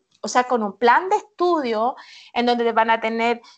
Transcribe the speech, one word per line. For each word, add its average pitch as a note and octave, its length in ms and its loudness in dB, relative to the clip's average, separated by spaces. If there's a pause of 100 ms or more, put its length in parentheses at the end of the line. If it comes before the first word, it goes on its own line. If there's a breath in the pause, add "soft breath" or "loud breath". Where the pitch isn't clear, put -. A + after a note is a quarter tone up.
(220)
o A3 60 -8
sea, B3 180 2
con A#3+ 180 -2
un G3 140 -6
plan C4+ 320 2
de G#4 80 2
estudio, C4 800 -2 (380 loud breath)
en A#3+ 140 -2
donde A#3 240 0
van A3+ 180 2
a A3+ 100 2
tener A3+ 420 -2 (160 soft breath)